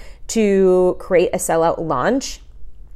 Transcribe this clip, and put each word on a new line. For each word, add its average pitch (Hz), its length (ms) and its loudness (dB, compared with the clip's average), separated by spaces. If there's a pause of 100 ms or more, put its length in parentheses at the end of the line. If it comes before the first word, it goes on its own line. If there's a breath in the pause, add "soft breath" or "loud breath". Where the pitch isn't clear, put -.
(280 soft breath)
to 190 680 4
create 180 360 0
a - 20 -2
sellout 165 400 0
launch. 160 640 -2 (540)